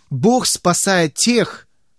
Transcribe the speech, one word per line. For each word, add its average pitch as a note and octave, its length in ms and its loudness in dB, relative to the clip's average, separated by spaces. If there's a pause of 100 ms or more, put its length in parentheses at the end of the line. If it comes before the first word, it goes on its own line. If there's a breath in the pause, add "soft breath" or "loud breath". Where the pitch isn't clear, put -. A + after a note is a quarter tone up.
(100)
Бог G3 360 2
спасает F3 680 0
тех, - 540 -2 (300)